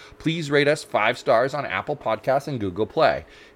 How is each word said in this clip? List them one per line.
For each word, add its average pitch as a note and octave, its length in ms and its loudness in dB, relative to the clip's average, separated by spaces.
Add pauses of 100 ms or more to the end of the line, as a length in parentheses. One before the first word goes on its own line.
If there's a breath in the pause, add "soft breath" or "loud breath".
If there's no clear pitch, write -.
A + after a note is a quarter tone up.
(180 loud breath)
please D#3+ 320 -2
rate C#3+ 180 4
us D3 160 0
five A#2 340 0
stars C3 360 2
on C#3 120 -4
Apple G#2+ 300 -4
Podcasts B2+ 500 -2
and C#3 140 -6
Google G2+ 260 -2
Play. G2+ 380 0 (320 loud breath)